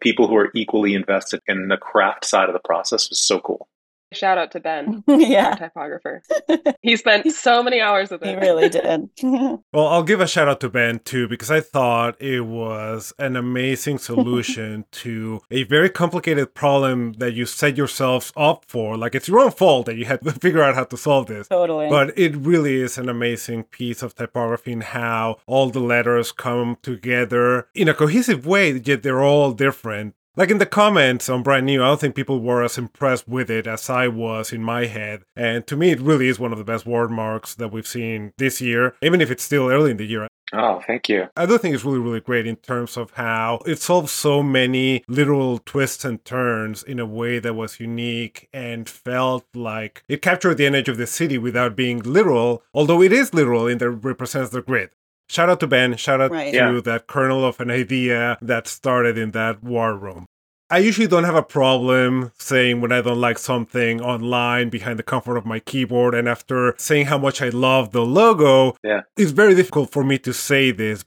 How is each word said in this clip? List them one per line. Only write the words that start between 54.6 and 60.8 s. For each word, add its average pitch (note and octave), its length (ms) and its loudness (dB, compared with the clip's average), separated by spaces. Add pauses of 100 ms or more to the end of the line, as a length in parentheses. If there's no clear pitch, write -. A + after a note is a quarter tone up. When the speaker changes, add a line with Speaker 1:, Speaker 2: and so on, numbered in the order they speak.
Speaker 4:
grid. A#2 300 -2 (360)
Shout E3+ 220 2
out F3 100 2
to D#3 80 0
Ben, B2 300 2
shout C3+ 240 0
out C3+ 100 2
Speaker 3:
Right. D3+ 220 -6
Speaker 4:
to B2+ 40 2
Speaker 1:
Yeah. B2 280 2
Speaker 4:
that A#2 220 -4
kernel C3 380 0
of B2 140 -4
an A#2+ 100 -6
idea B2 720 -2
that A#2 260 -2
started B2 480 0
in A2 160 -4
that A2 320 -4
war A2+ 320 -2
room. F#2+ 300 -14 (460)
I E3+ 60 4
usually G#3 300 2